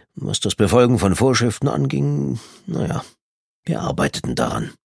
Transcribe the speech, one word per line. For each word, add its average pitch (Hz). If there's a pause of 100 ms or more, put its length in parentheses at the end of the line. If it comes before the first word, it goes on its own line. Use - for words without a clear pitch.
(140)
Was -
das -
Befolgen 120
von 92
Vorschriften 123
anging, 143 (280)
na -
ja, - (600)
wir -
arbeiteten -
daran. - (140)